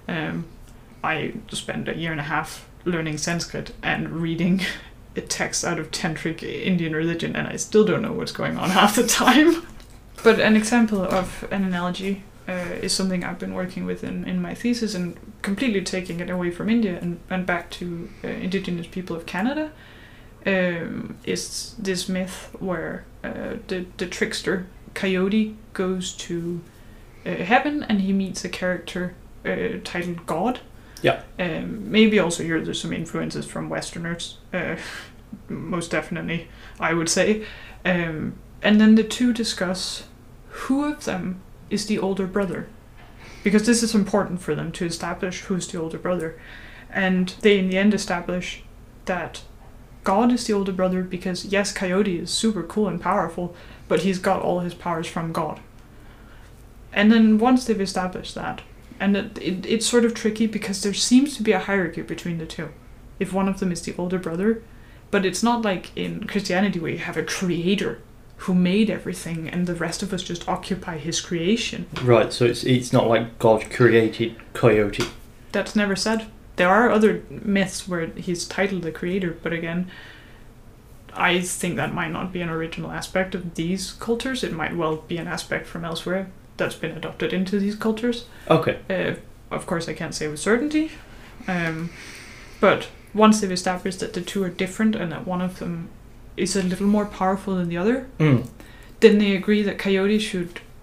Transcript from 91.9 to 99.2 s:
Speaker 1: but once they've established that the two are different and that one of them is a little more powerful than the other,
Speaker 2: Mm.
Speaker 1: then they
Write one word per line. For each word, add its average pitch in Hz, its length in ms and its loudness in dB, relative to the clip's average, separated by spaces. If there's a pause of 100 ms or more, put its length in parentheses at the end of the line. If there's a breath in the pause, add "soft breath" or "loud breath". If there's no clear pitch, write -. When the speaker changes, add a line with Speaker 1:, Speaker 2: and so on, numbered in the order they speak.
Speaker 1:
but 180 280 6 (240)
once 214 280 8
they've 196 100 0
established 180 500 -2
that - 120 -6
the 175 80 -4
two 190 220 -4
are 185 60 -2
different 190 480 0
and 170 160 -2
that 139 140 -8
one 180 140 -2
of 185 200 -4
them 170 280 -6 (480)
is - 200 0
a 95 60 2
little 92 240 0
more 202 200 4
powerful 196 500 0
than 175 120 0
the 170 80 -2
other, 233 320 0 (100)
Speaker 2:
Mm. 143 280 4 (540 loud breath)
Speaker 1:
then 208 180 10
they 202 180 4